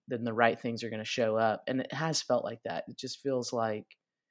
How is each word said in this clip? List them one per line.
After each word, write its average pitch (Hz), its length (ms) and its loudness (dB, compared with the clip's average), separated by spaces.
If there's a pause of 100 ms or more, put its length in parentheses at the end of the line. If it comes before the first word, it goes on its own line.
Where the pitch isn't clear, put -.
then 113 160 -4
the 117 100 -2
right 117 260 4
things 117 240 -4
are 113 60 -4
gonna 110 160 -4
show 110 320 2
up. 110 300 4
And 127 140 0
it - 120 -6
has 156 280 0
felt 123 220 2
like 113 220 -6
that. - 240 -4
It - 80 -16
just - 240 -10
feels 127 320 -2
like 110 320 0 (460)